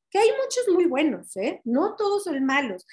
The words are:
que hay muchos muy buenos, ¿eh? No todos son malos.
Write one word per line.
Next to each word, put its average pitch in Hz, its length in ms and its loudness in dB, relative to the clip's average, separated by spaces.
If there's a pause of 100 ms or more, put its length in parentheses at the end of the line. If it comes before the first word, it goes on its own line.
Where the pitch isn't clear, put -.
que - 80 -2
hay 440 120 6
muchos 494 440 0
muy 349 120 4
buenos, 262 520 -2
¿eh? 202 260 -4
No 302 320 0
todos 403 280 0
son 285 200 -4
malos. 262 500 -2